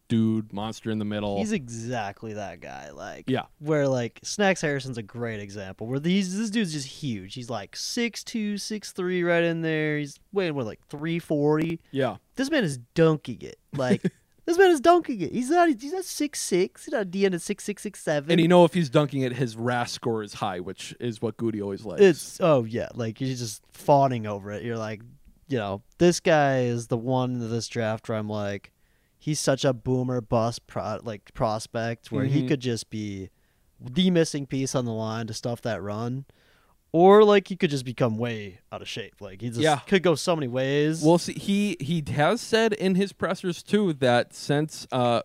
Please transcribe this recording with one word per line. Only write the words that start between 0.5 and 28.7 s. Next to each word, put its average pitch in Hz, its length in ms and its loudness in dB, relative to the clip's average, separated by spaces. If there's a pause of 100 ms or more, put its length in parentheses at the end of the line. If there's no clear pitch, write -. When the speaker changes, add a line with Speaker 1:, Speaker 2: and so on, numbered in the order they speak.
Speaker 1:
monster 110 360 -8
in 110 100 -4
the 104 60 -4
middle. 104 320 -4
Speaker 2:
He's 208 140 -2
exactly 113 840 -6
that 95 280 -12
guy. 69 300 -14
Like, 76 380 -14
Speaker 1:
Yeah. 123 160 -2 (140)
Speaker 2:
where, 147 280 0
like, 123 360 -2
Snacks 190 380 0
Harrison's 135 360 -4
a 117 60 -8
great 117 360 -8
example. 101 480 -12
Where 131 120 -2
these, 180 380 0
this 226 120 -4
dude's 196 240 -2
just 139 140 -6
huge. 104 480 -8
He's, 123 140 -12
like, 104 260 -8
six - 480 -6
two, 208 340 -6
six - 360 -10
three 180 300 -2
right 170 200 2
in 165 180 0
there. 156 380 0
He's 147 200 -10 (120)
weighing, 180 240 -2
what, 131 100 -2
like, 104 220 -10
three 165 320 -4
forty? 156 600 2 (120)
Speaker 1:
Yeah. 131 260 -2 (180)
Speaker 2:
This 269 140 -2
man 294 140 2
is 139 140 -2 (180)
dunking 156 460 2
it. - 180 -16 (160)
Like, 131 260 2
Speaker 1:
<laughs> - 440 -8
Speaker 2:
this 339 120 2
man 370 140 8
is 302 100 2
dunking 330 400 4
it. 156 120 -2
He's 247 180 -2
not, 339 180 6
he's 277 240 -2
not 381 100 -4
six - 380 -6
six. - 440 -2
He's 302 80 -10
not 247 80 -2
at 185 100 -6
the 196 160 2
end 185 80 2
of 165 80 -6
six - 200 -6
six, - 200 -8
six - 180 -12
seven. 147 300 -2
Speaker 1:
And 170 100 6
you 165 60 4
know 175 180 10
if 156 80 0
he's 170 160 0
dunking 135 320 2
it, 127 120 -2
his 117 220 -2
ras 120 360 -2
score 110 320 -4
is 101 100 -12
high, 95 280 -4
which - 380 -12
is 117 220 -6
what 110 160 -4
Goody 110 240 -4
always 101 240 -6
likes. 92 160 -2
Speaker 2:
It's, 180 400 4
oh, 151 240 6
yeah. 110 300 -4
Like, 113 240 -6
he's 131 200 -4
just 117 220 -10 (100)
fawning 135 540 2
over 101 260 -6
it. 104 120 -8
You're 117 140 -6
like, 110 240 -8 (460)
you 131 100 -2
know, 101 240 -4 (160)
this 170 220 4
guy 143 420 4
is 120 260 -2
the 123 100 0
one 127 360 0
in 117 160 -4
this 117 180 -4
draft 110 420 -4
where 113 80 -2
I'm 107 120 -4
like, 101 420 -6 (480)